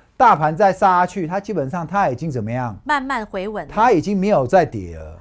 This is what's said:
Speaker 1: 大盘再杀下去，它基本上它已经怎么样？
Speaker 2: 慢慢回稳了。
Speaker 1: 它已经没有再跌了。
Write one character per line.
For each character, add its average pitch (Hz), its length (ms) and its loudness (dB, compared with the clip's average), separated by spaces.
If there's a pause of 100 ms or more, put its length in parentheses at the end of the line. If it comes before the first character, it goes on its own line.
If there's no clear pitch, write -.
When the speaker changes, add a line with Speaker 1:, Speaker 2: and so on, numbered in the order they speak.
(220)
Speaker 1:
大 220 140 8
盘 156 200 0
再 196 160 4
杀 180 280 2
下 180 40 4
去， 180 220 -4
它 180 140 -6
基 202 120 -8
本 147 160 -2
上 165 180 -6
它 185 220 0
已 127 80 -4
经 160 140 -6
怎 123 140 -4
么 110 80 -6
样？ 120 340 -6
Speaker 2:
慢 285 160 -2
慢 254 240 -6
回 196 220 -8
稳 196 200 -8
了。 135 60 -18
Speaker 1:
它 233 180 4
已 175 80 4
经 190 160 -2
没 190 120 0
有 160 180 2
再 175 180 4
跌 92 320 -8
了。 78 260 -16